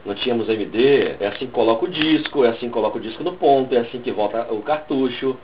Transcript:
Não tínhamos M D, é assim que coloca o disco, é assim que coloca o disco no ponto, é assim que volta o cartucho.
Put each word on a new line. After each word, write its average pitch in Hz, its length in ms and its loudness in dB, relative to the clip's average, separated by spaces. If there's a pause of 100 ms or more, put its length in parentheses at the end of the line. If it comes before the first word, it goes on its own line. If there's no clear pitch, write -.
Não 101 100 -6
tínhamos 113 360 -2
M 107 160 -2
D, 110 520 4
é 98 100 0
assim 127 180 -6
que 123 60 -12
coloca 113 340 2
o - 20 0
disco, 151 560 2
é 117 40 6
assim 113 180 -4
que 117 60 -8
coloca 117 260 -2
o - 20 -8
disco 113 240 -10
no 175 80 -4
ponto, 135 420 2
é 120 40 4
assim 117 220 -2
que 117 120 -4
volta 104 380 -2
o 110 120 -2
cartucho. 131 800 -2